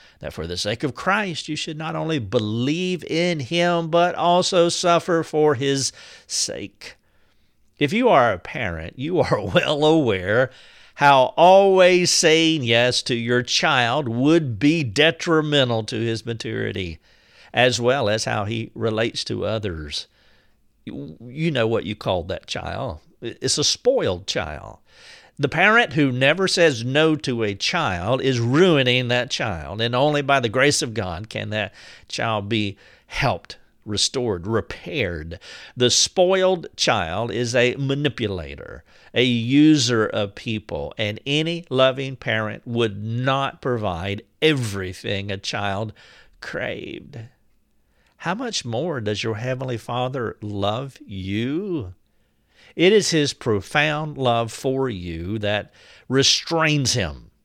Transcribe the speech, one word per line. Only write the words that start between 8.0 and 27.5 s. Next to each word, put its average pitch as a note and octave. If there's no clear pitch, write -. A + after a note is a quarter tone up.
are C3
a F2+
parent, F2
you D#3
are B2
<laughs> F#2+
well D3
aware B2
how C#3
always F#3
saying D#3+
yes A#2+
to C3
your A#2+
child B2+
would B2+
be D3+
detrimental D3
to G#2+
his A2+
maturity, A2
as A#2+
well B2
as G#2+
how A2
he A2
relates A2+
to G#2
others. F#2
You, C#3
you C#3
know B2
what A2
you G#2
call F#2
that F2
child. F2
It's -
a D3
spoiled C#3+
child. D2+
The C#3
parent G#3
who C#3
never D3
says D#3+
no D3+
to B2
a G2+